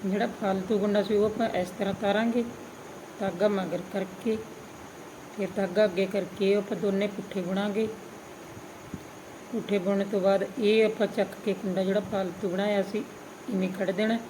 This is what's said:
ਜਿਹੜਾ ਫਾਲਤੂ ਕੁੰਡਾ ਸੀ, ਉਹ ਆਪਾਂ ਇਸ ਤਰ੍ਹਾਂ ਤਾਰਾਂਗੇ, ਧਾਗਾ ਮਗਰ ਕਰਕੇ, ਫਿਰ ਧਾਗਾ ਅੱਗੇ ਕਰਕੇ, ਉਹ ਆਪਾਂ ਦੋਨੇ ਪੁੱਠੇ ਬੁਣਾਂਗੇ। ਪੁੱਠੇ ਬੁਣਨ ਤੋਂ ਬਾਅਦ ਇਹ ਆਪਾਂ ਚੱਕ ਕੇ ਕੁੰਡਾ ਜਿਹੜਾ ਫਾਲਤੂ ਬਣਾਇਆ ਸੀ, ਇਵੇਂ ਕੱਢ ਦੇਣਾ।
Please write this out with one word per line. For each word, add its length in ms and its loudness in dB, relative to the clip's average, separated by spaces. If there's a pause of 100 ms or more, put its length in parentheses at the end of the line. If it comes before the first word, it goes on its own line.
ਜਿਹੜਾ 220 2 (140)
ਫਾਲਤੂ 380 2
ਕੁੰਡਾ 240 4
ਸੀ, 120 2
ਉਹ 100 6
ਆਪਾਂ 240 0
ਇਸ 200 0
ਤਰ੍ਹਾਂ 240 -2
ਤਾਰਾਂਗੇ, 500 2 (760)
ਧਾਗਾ 280 2
ਮਗਰ 340 0 (120)
ਕਰਕੇ, 440 -2 (1000)
ਫਿਰ 180 -2
ਧਾਗਾ 300 4
ਅੱਗੇ 200 2
ਕਰਕੇ, 500 2
ਉਹ 60 4
ਆਪਾਂ 160 -4
ਦੋਨੇ 300 2
ਪੁੱਠੇ 340 -4
ਬੁਣਾਂਗੇ। 460 0 (1600)
ਪੁੱਠੇ 260 0
ਬੁਣਨ 260 2
ਤੋਂ 180 0
ਬਾਅਦ 240 6 (140)
ਇਹ 260 6
ਆਪਾਂ 220 2
ਚੱਕ 220 0 (160)
ਕੇ 80 2
ਕੁੰਡਾ 300 0
ਜਿਹੜਾ 160 4
ਫਾਲਤੂ 500 -2
ਬਣਾਇਆ 340 2
ਸੀ, 200 -2 (460)
ਇਵੇਂ 200 2
ਕੱਢ 220 0
ਦੇਣਾ। 260 2 (120)